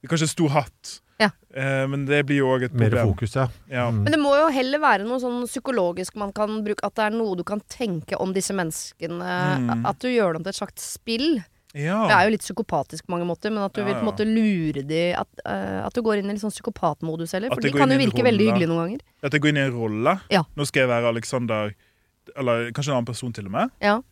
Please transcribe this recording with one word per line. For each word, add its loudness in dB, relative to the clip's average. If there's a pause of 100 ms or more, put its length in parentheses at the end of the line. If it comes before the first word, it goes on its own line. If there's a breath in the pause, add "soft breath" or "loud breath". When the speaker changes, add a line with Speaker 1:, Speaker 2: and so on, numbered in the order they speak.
(100)
Speaker 1:
kanskje 2
stor 0
hatt. -2 (220)
Speaker 2:
Ja. 6 (260)
Speaker 1:
Eh, 0
men -2
det 4
blir 2
jo 4
også 2
et -4
Speaker 3:
Mer 4
Speaker 1:
problem. 4
Speaker 3:
fokus, -4
ja. 2 (240)
Speaker 1:
Ja. 0
Speaker 3:
Mm. 2
Speaker 2:
Men 4
det 4
må 4
jo 6
heller 0
være 4
noe -2
sånn -4
psykologisk -2
man -6
kan -2
bruke, -4
at -4
det 0
er 0
noe -2
du -4
kan -4
tenke -4
om -2
disse -2
menneskene, -4
Speaker 1:
Mm. -2
Speaker 2:
at -2
du -4
gjør 2
dem -4
til -6
et -8
slags -10
spill. -2 (380)
Speaker 1:
Ja. 0
Speaker 2:
Det 6
er 8
jo 4
litt 0
psykopatisk -4
på -12
mange -2
måter, -4
men -2
at -4
du -4
Speaker 1:
Ja, -2
Speaker 2:
vil 0
på -4
en 0
Speaker 1:
ja. 0
Speaker 2:
måte -2
lure 2
de, 0
at, -4 (180)
eh, -4
at -6
du -2
går 2
inn -4
i -4
litt -6
sånn -4
psykopatmodus -4
heller, -4
Speaker 1:
At 2
Speaker 2:
for -2
Speaker 1:
jeg 2
Speaker 2:
de 2
Speaker 1:
går -
Speaker 2:
kan 6
Speaker 1:
inn 4
Speaker 2:
jo 4
Speaker 1:
i 4
en 4
Speaker 2:
virke 0
veldig 4
Speaker 1:
rolle. 4
Speaker 2:
hyggelige 2
noen 0
ganger. -8 (220)
Speaker 1:
At -4
jeg 2
går 4
inn 2
i 2
en 0
rolle. 0
Speaker 2:
Ja. 2 (140)
Speaker 1:
Nå -2
skal 0
jeg 4
være 2
Alexander, -2 (640)
eller 0
kanskje -4
en 0
annen 0
person -8
til -10
og -8
med. 0 (100)
Speaker 2:
Ja. 2 (120)